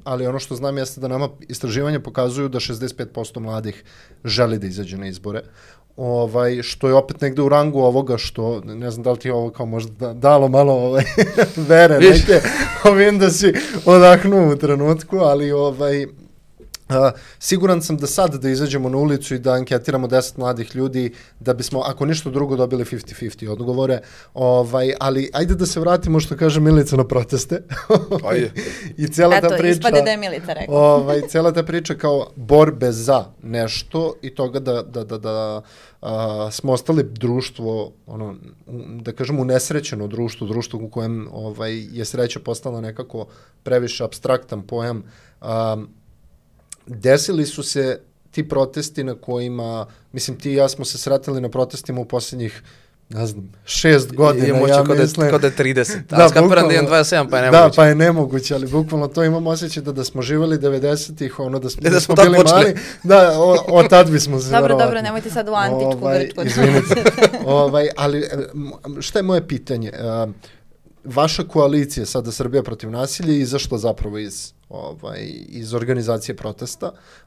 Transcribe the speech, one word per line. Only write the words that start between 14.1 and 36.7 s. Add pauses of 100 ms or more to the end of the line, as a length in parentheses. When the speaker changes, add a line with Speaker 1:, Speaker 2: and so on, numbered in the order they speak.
Speaker 1:
u
trenutku,
ali,
ovaj, (800)
a, (280)
siguran
sam
da
sad
da
izađemo
na
ulicu
i
da
anketiramo
deset
mladih
ljudi, (280)
da
bismo,
ako
ništa
drugo,
dobili
fifty
fifty
odgovore. (340)
Ovaj,
ali
ajde
da
se
vratimo,
što
kaže
Milica,
na
proteste. (300)
<laughs>
Speaker 2:
Ajde. (460)
Speaker 1:
I
cijela
ta
Speaker 3:
Eto,
Speaker 1:
priča,
Speaker 3:
ispade
da
je
Milica
rekla.
Speaker 1:
ovaj,
cijela
ta
priča
kao (100)
borbe
za (180)
nešto
i
toga
da,
da,
da,
da, (400)
a,
smo